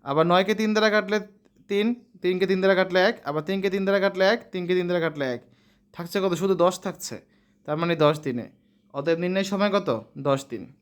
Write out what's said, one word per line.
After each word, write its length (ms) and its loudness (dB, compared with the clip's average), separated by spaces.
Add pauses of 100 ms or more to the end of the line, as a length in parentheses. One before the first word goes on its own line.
আবার 260 2
নয়কে 300 2
তিন 140 0
দ্বারা 200 4
কাটলে 220 0 (520)
তিন, 180 0 (360)
তিনকে 280 0
তিন 100 2
দ্বারা 180 6
কাটলে 200 2 (100)
এক, 60 -2 (140)
আবার 200 -4
তিনকে 240 -2
তিন 120 -2
দ্বারা 200 2
কাটলে 180 0 (100)
এক, 60 -2 (140)
তিনকে 240 -2
তিন 120 0
দ্বারা 160 0
কাটলে 280 -4
এক। 80 -8 (520)
থাকছে 300 -8
কত? 180 2
শুধু 120 2 (100)
দশ 120 2 (100)
থাকছে, 300 -10 (500)
তার 160 -4
মানে 120 0 (120)
দশ 100 4 (100)
দিনে। 200 -4 (480)
অতএব 300 -2
নির্ণয় 280 -2
সময় 240 0
কত? 140 -2 (380)
দশ 120 2 (120)
দিন। 120 -10 (180)